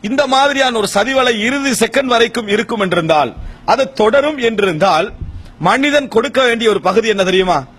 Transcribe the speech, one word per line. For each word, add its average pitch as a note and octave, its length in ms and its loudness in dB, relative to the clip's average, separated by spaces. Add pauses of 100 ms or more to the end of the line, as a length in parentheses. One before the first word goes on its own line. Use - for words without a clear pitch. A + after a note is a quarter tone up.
இந்த C4+ 260 -2
மாதிரியான C4+ 500 2
ஒரு G3+ 160 -2
சதிவலை B3 460 0
இறுதி C4+ 320 -2
செகண்ட் A#3 340 0
வரைக்கும் A#3 420 0
இருக்கும் G#3+ 340 -2
என்றிருந்தால், D#3+ 520 0 (320)
அது B3+ 280 0
தொடரும் C#4 440 2
என்றிருந்தால், G3 720 0 (500)
மனிதன் C4+ 480 2
கொடுக்க C4 360 0
வேண்டிய A#3 260 2
ஒரு G3 120 0
பகுதி F#3+ 260 0
என்ன G3 160 0
தெரியுமா? F3+ 400 0 (160)